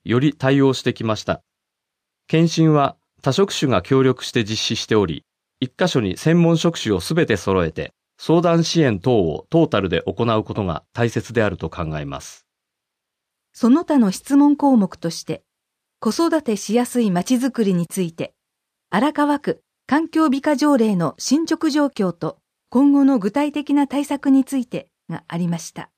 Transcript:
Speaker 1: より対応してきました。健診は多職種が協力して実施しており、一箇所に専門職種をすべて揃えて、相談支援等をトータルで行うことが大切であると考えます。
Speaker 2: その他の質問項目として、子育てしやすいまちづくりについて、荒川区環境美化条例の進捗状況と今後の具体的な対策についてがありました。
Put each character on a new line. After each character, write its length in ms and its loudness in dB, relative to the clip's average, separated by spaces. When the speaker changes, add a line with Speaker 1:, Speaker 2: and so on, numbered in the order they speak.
Speaker 1:
よ 140 0
り 160 0
対 300 0
応 100 2
し 80 -10
て 140 -4
き 80 -10
ま 120 -2
し 80 -10
た。 200 -6
健 220 2
診 260 2
は 240 0
多 100 0
職 220 0
種 160 -2
が 140 2
協 180 2
力 240 0
し 60 -12
て 120 0
実 140 -6
施 180 -4
し 120 -6
て 80 0
お 100 4
り、 180 -6
一 180 -6
箇 100 0
所 140 -2
に 160 -4
専 240 2
門 160 4
職 220 -2
種 140 -2
を 60 0
す 140 -6
べ 140 0
て 100 0
揃 260 0
え 80 -4
て、 220 -10
相 240 2
談 220 2
支 180 0
援 180 2
等 200 2
を 320 -2
ト 140 4
ー 20 2
タ 120 -2
ル 80 0
で 200 0
行 160 -4
う 200 0
こ 120 -12
と 80 -4
が 200 -6
大 180 -2
切 200 -8
で 120 0
あ 80 0
る 60 -6
と 120 -8
考 300 -8
え 60 -10
ま 140 -10
す。 280 -20
Speaker 2:
そ 160 0
の 160 4
他 140 2
の 100 2
質 260 -4
問 200 6
項 220 2
目 180 0
と 160 -8
し 120 -12
て、 200 -10
子 100 -2
育 320 0
て 140 -4
し 180 -6
や 140 2
す 140 -2
い 100 2
ま 120 0
ち 120 0
づ 160 0
く 140 -2
り 100 2
に 100 0
つ 160 -6
い 120 -6
て、 200 -10
荒 240 0
川 240 0
区 240 -6
環 240 0
境 220 2
美 100 -2
化 140 0
条 200 2
例 200 2
の 240 -2
進 260 0
捗 240 -2
状 160 0
況 280 -2
と 260 -10
今 200 4
後 120 4
の 140 4
具 140 -4
体 200 -2
的 220 -4
な 140 2
対 180 -4
策 240 -4
に 160 4
つ 100 -8
い 120 -4
て 220 -10
が 180 -10
あ 80 -8
り 120 -2
ま 100 -2
し 140 -16
た。 260 -16